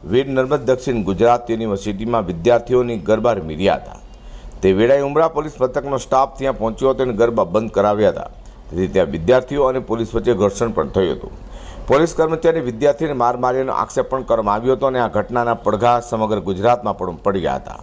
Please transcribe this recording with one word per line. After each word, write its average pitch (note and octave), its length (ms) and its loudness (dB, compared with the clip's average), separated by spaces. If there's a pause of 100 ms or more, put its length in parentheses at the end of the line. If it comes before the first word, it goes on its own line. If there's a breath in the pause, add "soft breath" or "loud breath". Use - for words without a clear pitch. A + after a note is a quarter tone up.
(120)
વીર C3+ 140 2
નર્મદ C3+ 440 0
દક્ષિણ B2 340 0
ગુજરાત A2+ 460 2
યુનિવર્સિટીમાં G#2+ 800 -2
વિદ્યાર્થીઓની A#2+ 680 2 (100)
ગરબા A2 300 2
રમી D#2 220 -8
રહ્યા F#2+ 220 2
હતા. - 180 -18 (600 loud breath)
તે F#2+ 180 4
વેળાએ C3+ 300 4
ઉમરા D#3+ 280 2
પોલીસ D3 240 -6
મથકનો C3 380 -2
સ્ટાફ C3+ 400 0
ત્યાં C3+ 220 -2
પહોંચ્યો A2+ 320 0
હતો C3 140 -2
અને A#2+ 160 -4
ગરબા A2 320 2
બંધ A2 220 0
કરાવ્યા G#2 360 4
હતા. - 180 -10 (400 soft breath)
તેથી F2 240 -2
ત્યાં E2 220 2
વિદ્યાર્થીઓ B2+ 540 2
અને C3 100 -2
પોલીસ A2+ 340 -4
વચ્ચે A2+ 200 2
ઘર્ષણ G#2 420 0
પણ D2+ 180 -2
થયું F#2+ 220 2
હતું. - 180 -12 (540 loud breath)
પોલીસ D#3 260 4
કર્મચારી D#3+ 540 0
વિદ્યાર્થીને C#3+ 540 0
માર B2 220 2
માર્યાનો C3 380 0
આક્ષેપ B2+ 280 -2
પણ C3 200 -2
કરવામાં G#2+ 260 2
આવ્યો B2 200 2
હતો C3+ 100 -2
અને C3 140 0
આ A2+ 160 0
ઘટનાના A#2 380 0 (120)
પડઘા A#2+ 340 2
સમગ્ર A2 480 -2
ગુજરાતમાં G#2 480 0
પણ F2+ 280 -6
પડી G2 220 0
ગયા C2+ 140 -2
હતા. - 220 -16